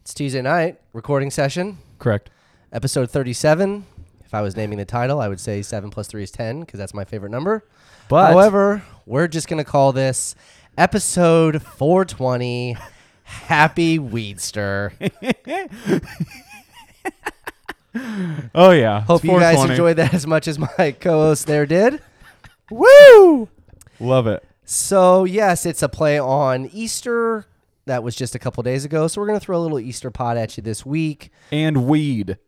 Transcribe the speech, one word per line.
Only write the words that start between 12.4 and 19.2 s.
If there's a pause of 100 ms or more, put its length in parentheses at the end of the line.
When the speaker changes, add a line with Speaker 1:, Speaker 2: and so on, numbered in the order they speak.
Speaker 1:
Happy
Weedster.
Speaker 2:
<laughs> (2500)
Oh,
yeah.
It's
Speaker 1:
Hope